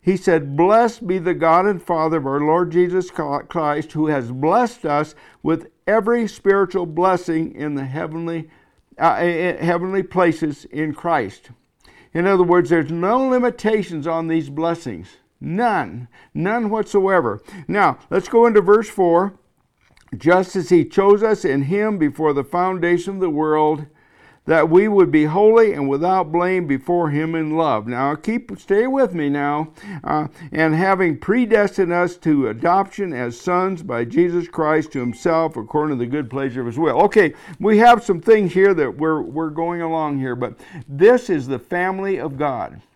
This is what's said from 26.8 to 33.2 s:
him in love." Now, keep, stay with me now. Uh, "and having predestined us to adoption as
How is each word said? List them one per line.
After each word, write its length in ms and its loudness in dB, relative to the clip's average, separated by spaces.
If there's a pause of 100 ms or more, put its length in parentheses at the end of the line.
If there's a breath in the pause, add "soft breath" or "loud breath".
him 260 -2
in 220 -4
love." 300 0
Now, 280 -4
keep, 440 -6
stay 280 0
with 280 -2
me 160 -2
now. 420 -2 (320 loud breath)
Uh, 240 -4 (240 loud breath)
"and 220 2
having 420 0
predestined 800 0
us 240 -2
to 300 0
adoption 680 -2
as 260 -8